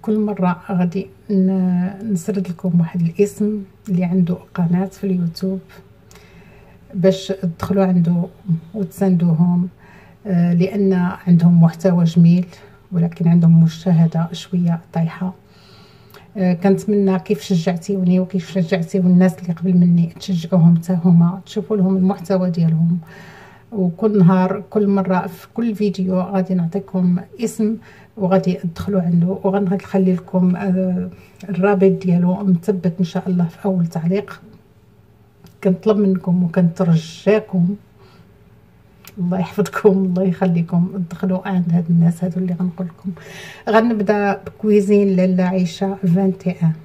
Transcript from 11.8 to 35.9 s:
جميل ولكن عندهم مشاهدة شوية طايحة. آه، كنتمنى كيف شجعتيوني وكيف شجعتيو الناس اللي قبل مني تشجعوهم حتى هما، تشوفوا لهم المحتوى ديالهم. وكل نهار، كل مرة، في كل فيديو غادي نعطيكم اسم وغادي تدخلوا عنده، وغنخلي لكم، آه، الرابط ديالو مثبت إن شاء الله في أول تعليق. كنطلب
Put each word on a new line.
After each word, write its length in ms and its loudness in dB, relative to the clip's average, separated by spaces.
جميل 420 4
ولكن 360 -2
عندهم 360 6
مشاهدة 680 0
شوية 480 -4
طايحة. 420 -4
آه، 180 2
كنتمنى 640 2
كيف 240 -4
شجعتيوني 800 0
وكيف 300 -4
شجعتيو 520 -2
الناس 360 4
اللي 140 -8
قبل 240 -2
مني 440 2
تشجعوهم 560 2
حتى 280 -2
هما، 420 4
تشوفوا 300 -6
لهم 200 0
المحتوى 540 0
ديالهم. 480 0
وكل 460 -2
نهار، 520 2
كل 160 0
مرة، 400 0
في 280 -16
كل 200 -4
فيديو 460 -2
غادي 340 -4
نعطيكم 640 -2
اسم 360 -4
وغادي 380 0
تدخلوا 480 -4
عنده، 240 0
وغنخلي 840 -2
لكم، 440 0
آه، 540 -2
الرابط 560 2
ديالو 300 2
مثبت 640 -2
إن 60 0
شاء 240 -6
الله 160 0
في 200 -10
أول 220 0
تعليق. 560 -6
كنطلب 320 0